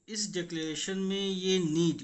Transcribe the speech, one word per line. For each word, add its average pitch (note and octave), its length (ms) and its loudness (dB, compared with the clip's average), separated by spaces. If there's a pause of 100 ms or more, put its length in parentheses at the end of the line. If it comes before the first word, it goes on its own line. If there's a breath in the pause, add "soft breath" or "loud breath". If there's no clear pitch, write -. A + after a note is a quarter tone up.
इस G#3 260 -4
डिक्लेरेशन E3+ 640 -4
में G3 320 0
ये F#3+ 300 2
नीड, E3 440 2